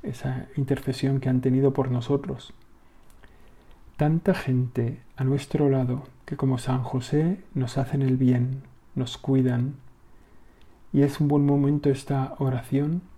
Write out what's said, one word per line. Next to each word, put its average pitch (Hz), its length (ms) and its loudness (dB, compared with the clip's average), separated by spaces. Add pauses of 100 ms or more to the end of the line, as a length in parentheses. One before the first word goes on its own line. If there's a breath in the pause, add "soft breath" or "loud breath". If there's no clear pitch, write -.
Esa 131 420 -6 (100)
intercesión 135 640 0
que 131 100 -2
han 127 120 2
tenido 135 320 4
por 131 160 0
nosotros. 135 640 -4 (1400 soft breath)
Tanta 160 380 2
gente 123 640 -2 (160)
a 131 60 -2
nuestro 139 460 2
lado 127 340 0 (220)
que 147 120 -8
como 131 220 0
San 127 240 -2
José 151 580 0 (140)
nos 131 240 -2
hacen 135 240 0
el 131 120 2
bien, 127 460 2 (320)
nos 123 240 -6
cuidan, 127 560 2 (1200 soft breath)
y 143 80 4
es 139 180 2
un 147 80 2
buen 143 200 4
momento 143 420 2
esta 135 480 -2
oración 139 640 -2 (160)